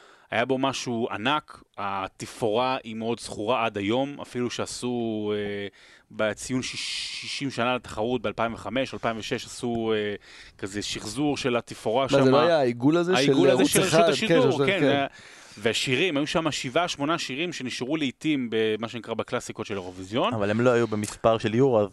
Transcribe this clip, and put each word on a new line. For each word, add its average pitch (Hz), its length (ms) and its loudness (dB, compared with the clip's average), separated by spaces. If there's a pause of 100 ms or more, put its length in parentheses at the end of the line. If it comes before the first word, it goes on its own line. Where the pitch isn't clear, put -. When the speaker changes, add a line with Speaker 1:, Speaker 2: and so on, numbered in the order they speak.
(300)
Speaker 1:
היה 110 140 0
בו 131 140 0
משהו 123 520 -2
ענק, 123 520 -4 (160)
התפאורה 104 1040 -2
היא 110 120 -10
מאוד 113 240 -4
זכורה 107 440 -2
עד 107 140 -2
היום, 127 440 0
אפילו 123 280 -4
שעשו, 113 840 -4
אה, 101 300 -6 (440)
בציון 110 520 -2
שיש-, - 580 -8
שישים 131 300 -6
שנה 123 240 0
לתחרות, 117 480 -4
באלפיים 110 320 -2
וחמש, 110 400 -4
אלפיים 113 240 -4
ושש, 110 280 -6
עשו, 117 500 -2
אה, 104 180 -2 (440)
כזה 101 240 -6
שחזור 131 540 -2
של 123 200 0
התפאורה 113 480 0
Speaker 2:
מה, 127 40 0
זה 139 100 4
Speaker 1:
שמה. 131 120 6
Speaker 2:
לא 139 100 6
היה 165 180 4
העיגול 127 380 2
הזה 175 160 2
של - 60 4
Speaker 1:
העיגול 139 320 6
הזה 127 80 6
Speaker 2:
ערוץ - 140 6
Speaker 1:
של 190 80 4
רשות - 100 2 (100)
Speaker 2:
אחד? - 60 6
כן, - 60 4
Speaker 1:
השידור, 160 460 4
Speaker 2:
של-, 139 80 4
Speaker 1:
כן, 190 140 2
Speaker 2:
כן. 147 60 4
Speaker 1:
היה-, 139 200 2 (520)
והשירים, 131 580 0
היו 147 100 0
שם 160 240 0
שבעה, 147 380 0
שמונה 151 300 -2
שירים 151 340 -6
שנשארו 127 440 -4
לעיתים 143 540 -2
במה 110 380 0
שנקרא 113 260 -8
בקלאסיקות 110 520 -6
של 107 80 -8
האירוויזיון. 95 600 -4
Speaker 3:
אבל 104 160 0
הם 110 100 2
לא 123 100 6
היו 117 160 4
במספר 107 520 2
של 107 160 -2
יורו, 123 260 4
אז 101 120 2